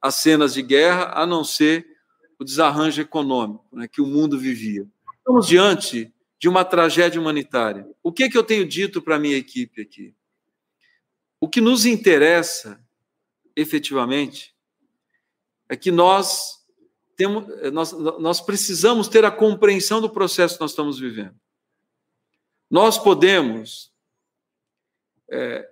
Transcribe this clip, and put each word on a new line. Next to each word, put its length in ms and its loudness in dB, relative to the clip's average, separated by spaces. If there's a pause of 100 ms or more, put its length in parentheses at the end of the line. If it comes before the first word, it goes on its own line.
as 140 -2
cenas 380 2
de 80 -6
guerra, 520 2
a 120 -2
não 180 -2
ser 420 0 (540)
o 40 -12
desarranjo 580 0
econômico, 720 -6
né, 180 -14
que 100 -4
o 40 0
mundo 320 -2
vivia. 500 -6 (300)
Estamos 300 2
diante 680 2 (240)
de 120 0
uma 160 6
tragédia 560 2
humanitária. 680 -4 (140)
O 100 -4
que 160 0
que 100 0
eu 60 4
tenho 220 0
dito 360 -6
pra 180 -2
minha 180 -2
equipe 440 -10
aqui? 320 -20 (1300)
O 80 -4
que 140 0
nos 240 2
interessa, 960 2 (720)
efetivamente, 1000 -4 (1120)
é 80 -10
que 140 -4
nós 720 0 (500)
temos, 300 -4 (260)
nós, 220 -6
nós 480 -4
precisamos 680 0
ter 160 6
a 80 2
compreensão 680 2
do 80 -4
processo 460 -2
que 60 -10
nós 100 -6
estamos 280 -6
vivendo. 360 -12 (1300)
Nós 300 4
podemos, 920 0 (1400)
é, 420 -10